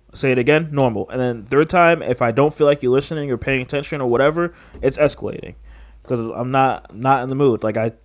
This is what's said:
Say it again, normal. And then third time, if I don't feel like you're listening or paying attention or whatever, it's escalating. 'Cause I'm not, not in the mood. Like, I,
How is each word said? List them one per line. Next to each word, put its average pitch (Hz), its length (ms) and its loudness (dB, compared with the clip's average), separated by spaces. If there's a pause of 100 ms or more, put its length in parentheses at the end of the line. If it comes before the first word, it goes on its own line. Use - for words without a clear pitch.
(140)
Say 135 180 -2
it 127 80 2
again, 151 320 2
normal. 120 380 0
And 127 120 -6
then 120 240 -4
third 147 240 2
time, 170 320 4
if 120 200 -2
I 120 100 0
don't 139 220 2
feel 151 140 2
like 143 140 2
you're 123 100 0
listening 143 400 -2
or 120 60 -2
paying 135 240 -2
attention 139 400 -8
or 127 80 -2
whatever, 151 440 2 (280)
it's 131 160 0
escalating. - 580 -2 (480)
'Cause 123 160 -4 (160)
I'm 123 140 -6
not, 131 460 0
not 131 260 0
in 127 80 -6
the 135 60 -4
mood. 135 280 2
Like, 110 140 -2
I, 113 140 -2 (140)